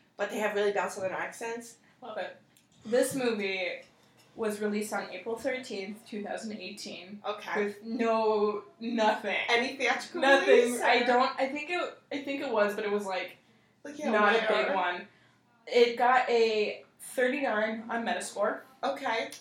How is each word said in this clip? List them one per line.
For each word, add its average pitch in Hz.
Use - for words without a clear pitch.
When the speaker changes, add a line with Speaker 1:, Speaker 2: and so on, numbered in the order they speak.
Speaker 1:
but 202
they 247
have 208
really 202
bad 190
Southern 190
accents. 226
Speaker 2:
Love 214
it. 180
This 240
movie 202
was 208
released 208
on 190
April 226
thirteenth, 220
two 208
thousand 208
eighteen. 190
Speaker 1:
Okay. 208
Speaker 2:
With 202
no, 220
nothing. 220
Speaker 1:
Any 240
theatrical 254
Speaker 2:
Nothing. 277
Speaker 1:
release, 247
Speaker 2:
I 240
Speaker 1:
or? 254
Speaker 2:
don't, 254
I 269
think 294
it, 349
I 285
think 277
it 269
was, 208
but 214
it 208
was, 208
like, 185
Speaker 1:
Like, -
yeah, 294
Speaker 2:
not 208
a 226
Speaker 1:
where? 214
Speaker 2:
big 190
one. 180
It 240
got 247
a 220
thirty-nine 233
on 233
Metascore. -
Speaker 1:
Okay. 254